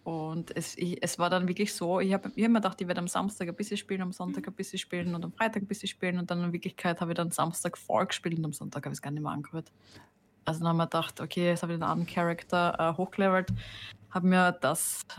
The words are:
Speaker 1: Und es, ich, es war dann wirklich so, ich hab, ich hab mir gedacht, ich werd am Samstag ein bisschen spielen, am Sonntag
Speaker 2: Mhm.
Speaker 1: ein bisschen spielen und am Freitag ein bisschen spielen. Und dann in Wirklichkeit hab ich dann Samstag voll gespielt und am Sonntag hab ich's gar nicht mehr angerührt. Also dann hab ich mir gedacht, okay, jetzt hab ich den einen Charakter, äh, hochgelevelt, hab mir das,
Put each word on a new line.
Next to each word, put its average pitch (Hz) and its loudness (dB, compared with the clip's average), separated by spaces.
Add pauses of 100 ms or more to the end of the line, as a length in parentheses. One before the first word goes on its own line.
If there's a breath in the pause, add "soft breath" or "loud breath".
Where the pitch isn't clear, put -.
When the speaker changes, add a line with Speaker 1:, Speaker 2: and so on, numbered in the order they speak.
Speaker 1:
Und 165 -4
es, - -6
ich, 175 -2
es - -2
war 175 2
dann 185 2
wirklich 196 0
so, 180 0
ich 190 4
hab, 190 0 (100)
ich 208 4
hab 233 6
mir 226 8
gedacht, 196 -2
ich 185 -4
werd 180 0
am 175 -2
Samstag 185 -2
ein 175 -6
bisschen 208 -4
spielen, 190 -4
am 180 -4
Sonntag 185 -4
Speaker 2:
Mhm. 190 -10
Speaker 1:
ein - -16
bisschen 190 -8
spielen 175 -4
und 170 -4
am 175 -8
Freitag 220 0
ein 196 -8
bisschen 202 -4
spielen. 180 -2
Und 175 -4
dann 175 0
in 175 0
Wirklichkeit - -2
hab 170 -2
ich 170 0
dann 170 0
Samstag 165 -2
voll - 2
gespielt 170 -2
und 160 0
am 151 -4
Sonntag - -8
hab 143 -4
ich's 143 -8
gar 143 -6
nicht 151 -4
mehr 151 -2
angerührt. 151 -6 (760 loud breath)
Also 160 0
dann 165 2
hab 170 4
ich - 4
mir 165 4
gedacht, - -2
okay, 175 0
jetzt 170 2
hab 170 -2
ich 170 -2
den 165 -2
einen 165 2
Charakter, 175 2
äh, 165 2
hochgelevelt, 185 2 (600 loud breath)
hab 180 0
mir 185 8
das, - 0 (180)